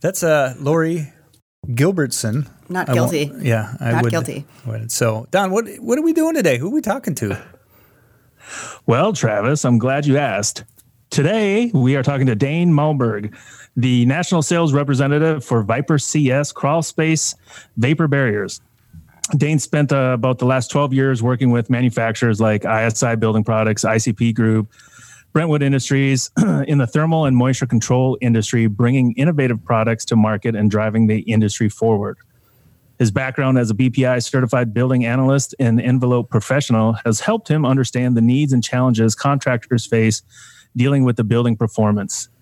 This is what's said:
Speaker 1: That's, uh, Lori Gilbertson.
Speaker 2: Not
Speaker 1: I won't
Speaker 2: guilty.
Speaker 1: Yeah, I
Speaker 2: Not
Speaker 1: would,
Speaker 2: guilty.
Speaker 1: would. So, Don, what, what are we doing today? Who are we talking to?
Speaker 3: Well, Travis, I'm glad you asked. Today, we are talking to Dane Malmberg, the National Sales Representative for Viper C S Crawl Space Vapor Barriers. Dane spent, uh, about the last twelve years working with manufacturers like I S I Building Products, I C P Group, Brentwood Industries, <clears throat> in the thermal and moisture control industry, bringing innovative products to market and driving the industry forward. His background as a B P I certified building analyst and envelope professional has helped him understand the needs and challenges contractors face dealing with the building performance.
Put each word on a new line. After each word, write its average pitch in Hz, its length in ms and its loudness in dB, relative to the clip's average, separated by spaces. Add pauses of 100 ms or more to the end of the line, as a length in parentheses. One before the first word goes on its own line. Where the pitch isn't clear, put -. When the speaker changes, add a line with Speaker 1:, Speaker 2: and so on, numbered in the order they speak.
Speaker 1:
That's, 180 220 -4
uh, 147 360 2
Lori 160 520 -2 (560)
Gilbertson. 135 840 -2 (200)
Speaker 2:
Not 180 200 -6
Speaker 1:
I 131 40 0
won't 120 180 2
Speaker 2:
guilty. 147 200 -2 (160)
Speaker 1:
Yeah, 110 320 -2
I 117 140 -2
Speaker 2:
Not 170 100 2
Speaker 1:
would, 117 80 0
Speaker 2:
guilty. 139 340 -4 (200)
Speaker 1:
would. 113 260 -8
So, 113 400 -2
Don, 190 200 0
what, 220 160 -2 (120)
what 233 180 -2
are 302 40 -2
we 320 120 2
doing 320 220 0
today? 170 220 2
Who 135 100 -6
are 220 60 -4
we 302 80 0
talking 202 340 -4
to? 98 260 -4 (1400)
Speaker 3:
Well, 151 280 2
Travis, 120 520 -2
I'm 123 120 4
glad 131 280 0
you 139 120 2
asked. 107 460 -4 (460)
Today, 208 640 0
we 131 220 2
are 135 80 -2
talking 135 240 0
to 120 80 2
Dane 156 360 0
Malmberg, 127 640 0 (400)
the 123 300 2
National 165 360 0
Sales 170 320 2
Representative 143 680 2
for 117 200 0
Viper 123 360 0
C 143 320 0
S 143 200 0
Crawl 151 300 -2
Space 160 540 -2 (420)
Vapor 151 300 0
Barriers. 117 540 -2 (760)
Dane 147 240 2
spent, 147 320 0
uh, 135 220 2
about 123 260 -2
the 127 60 -2
last 127 260 0
twelve 143 220 0
years 135 280 0
working 123 300 2
with 120 180 0
manufacturers 117 680 0
like 107 260 2
I 110 180 0
S 113 200 0
I 117 120 0
Building 110 280 0
Products, 110 420 0
I 110 120 2
C 113 160 0
P 117 200 0
Group, 110 360 0 (640)
Brentwood 156 300 0
Industries, 135 680 0
<clears throat> - 40 -2 (300)
in 151 100 2
the 127 100 2
thermal 160 380 0
and 131 120 2
moisture 127 300 0
control 127 540 0
industry, 113 460 0
bringing 120 460 2
innovative 131 500 0
products 113 420 0
to 120 120 -2
market 107 380 0
and 107 160 0
driving 107 360 0
the 107 140 2
industry 107 480 0
forward. 101 480 -2 (840)
His 117 120 2
background 131 480 0
as 117 100 0
a 110 40 -2
B 127 160 0
P 127 160 0
I 127 140 0
certified 123 540 -2
building 127 320 0
analyst 131 520 0
and 117 220 2
envelope 123 500 0
professional 113 640 0 (120)
has 110 160 0
helped 226 280 -2
him 151 160 2
understand 127 520 0
the 117 40 2
needs 131 300 2
and 123 100 2
challenges 113 540 0
contractors 131 720 -2
face 113 360 0 (540)
dealing 135 280 2
with 123 120 2
the 120 80 -2
building 117 340 0
performance. 104 720 -2 (120)